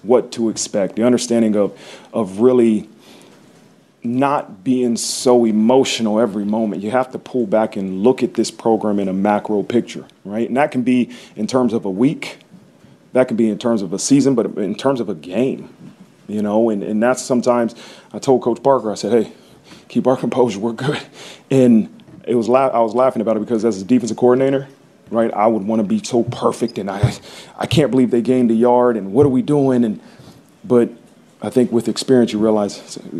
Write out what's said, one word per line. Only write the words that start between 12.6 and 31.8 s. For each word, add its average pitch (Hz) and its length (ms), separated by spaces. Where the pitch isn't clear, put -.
that 127 140
can 113 80
be 110 140
in 104 80
terms 117 240
of 90 120
a 98 40
season, 135 380
but 113 100
in 101 180
terms 135 240
of 107 100
a 92 60
game, 92 580
you 104 160
know, 110 260
and, 101 140
and 107 180
that's 127 220
sometimes, 120 500
I 107 60
told 127 240
Coach 113 180
Parker, 120 300
I 98 40
said, 101 160
"Hey, 113 200
keep - 180
our 127 120
composure, 117 420
we're 117 140
good." 131 280
And 123 400
it 120 80
was 110 120
la-, 131 200
I 117 140
was 110 120
laughing 123 300
about 110 140
it - 20
because 107 260
as 98 160
a 98 40
defensive 117 320
coordinator, 135 500
right, 113 240
I 104 140
would 107 180
wanna 110 180
be 104 200
so 120 200
perfect, 120 540
and 98 140
I, 101 220
I - 80
can't 147 240
believe 127 220
they 120 100
gained 123 300
a 113 40
yard, 120 420
and 95 160
what 143 120
are 143 40
we 127 120
doing? 135 420
And, 107 160
but 117 280
I 107 80
think 120 200
with 113 160